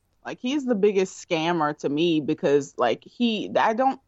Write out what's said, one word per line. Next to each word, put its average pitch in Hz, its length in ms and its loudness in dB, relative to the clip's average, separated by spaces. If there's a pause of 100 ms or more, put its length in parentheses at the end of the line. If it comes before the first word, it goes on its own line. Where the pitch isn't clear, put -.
(260)
Like, 131 140 -10
he's 269 260 -2
the 247 80 2
biggest 196 560 -2
scammer 160 500 0
to 147 100 -2
me 156 320 0
because, 143 540 0
like, 120 280 0
he, 208 520 -2
I - 180 2
don't 262 340 0